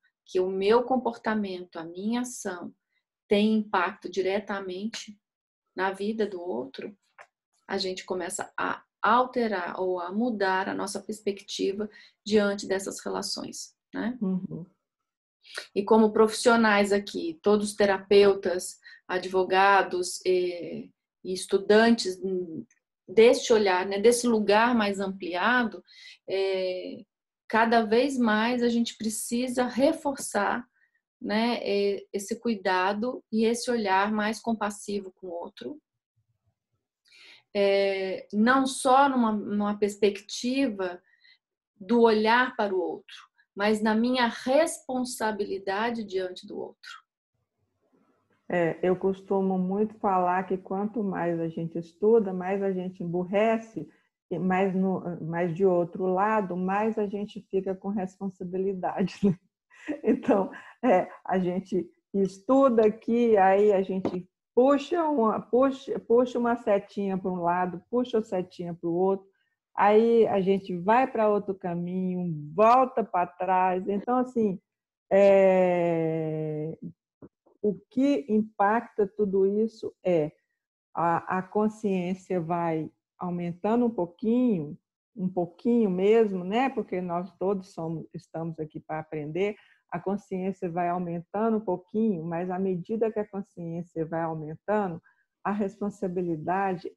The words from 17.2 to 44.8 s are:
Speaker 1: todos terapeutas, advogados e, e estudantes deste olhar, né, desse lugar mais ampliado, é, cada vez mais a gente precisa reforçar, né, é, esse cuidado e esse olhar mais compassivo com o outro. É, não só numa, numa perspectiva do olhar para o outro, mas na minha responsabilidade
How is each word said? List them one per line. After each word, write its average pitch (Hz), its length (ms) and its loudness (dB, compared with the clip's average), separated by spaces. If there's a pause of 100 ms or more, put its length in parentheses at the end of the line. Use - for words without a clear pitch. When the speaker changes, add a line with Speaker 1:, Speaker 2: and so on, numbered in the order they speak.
Speaker 1:
todos 208 340 0
terapeutas, 196 1000 4 (300)
advogados 185 1160 2
e, 175 640 -2 (320)
e 180 80 -8
estudantes 196 880 2 (880)
deste 233 460 6
olhar, 190 320 4
né, 196 160 -2
desse 240 260 4
lugar 220 480 4
mais 202 240 0
ampliado, 190 840 -2 (480)
é, 185 680 -4 (500)
cada 226 380 2
vez 254 320 2
mais 233 440 2
a 240 60 2
gente 233 300 0
precisa 240 640 -4
reforçar, 254 1040 -2 (540)
né, 220 400 0
é, 202 500 -2
esse 202 260 -6
cuidado 208 960 -2
e 220 140 2
esse 233 260 0
olhar 202 400 2
mais 214 300 -2
compassivo 208 720 -6
com 185 140 -18
o 175 40 -10
outro. 240 480 -12 (1700)
É, 196 800 0
não 254 360 4
só 269 420 4
numa, 240 220 2
numa 208 440 -2
perspectiva 202 1300 -2 (760)
do 226 260 2
olhar 226 540 4
para 202 200 -2
o 180 40 0
outro, 165 360 -6 (400)
mas 208 260 0
na 220 140 2
minha 247 320 2
responsabilidade 226 1800 -2